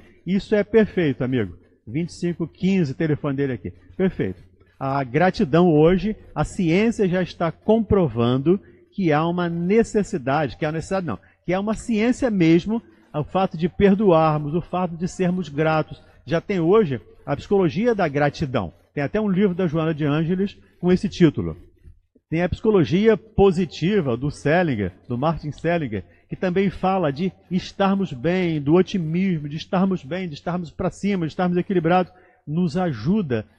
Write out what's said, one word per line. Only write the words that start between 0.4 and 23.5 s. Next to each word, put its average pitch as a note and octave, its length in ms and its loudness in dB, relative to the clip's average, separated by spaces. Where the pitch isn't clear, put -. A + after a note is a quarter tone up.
é G#3 80 2
perfeito, F3+ 640 0
amigo, A2+ 320 -2
vinte D#3 240 -6
e - 20 -20
cinco E3+ 340 -6
quinze, F3+ 480 0
telefone D3 420 -2
dele C#3 180 -2
aqui, G#2+ 180 -10
perfeito. D3+ 440 -2
A C3+ 240 -4
gratidão E3 720 2
hoje, F3 420 4
a D3+ 120 -2
ciência G3 640 0
já F3+ 140 0
está E3 280 -4
comprovando D#3+ 1080 2
que E3+ 200 0
há D#3 140 2
uma F3 220 -2
necessidade, E3+ 1080 -2
que - 80 -6
há D3+ 60 -2
necessidade F3 360 -6
não, G#2 120 -6
que E3 80 -4
é F#3 60 -2
uma G#3 160 -4
ciência A#3 560 -2
mesmo, F3+ 500 2
o D3+ 120 -4
fato F#3 320 -2
de E3 120 -2
perdoarmos, D#3+ 840 2
o F3 60 -2
fato F3+ 360 -6
de F3 120 -6
sermos F3+ 400 -4
gratos. D#3 520 -2
Já D#3+ 160 -2
tem F#3+ 200 -4
hoje E3 400 2
a C#3+ 80 -2
psicologia G3 600 0
da F#3 100 0
gratidão. C#3 680 -2
Tem D3 80 -4
até G#3 180 -2
um G#3+ 80 -2
livro F#3 260 2
da F3+ 120 -2
Joana D#3+ 260 -2
de D3+ 120 -4
Ângeles E3 520 -2
com F3+ 120 2
esse F3+ 160 0
título. G#2+ 480 2
Tem E3 140 -2
a F3+ 60 0
psicologia G3+ 680 2
positiva F3+ 1000 0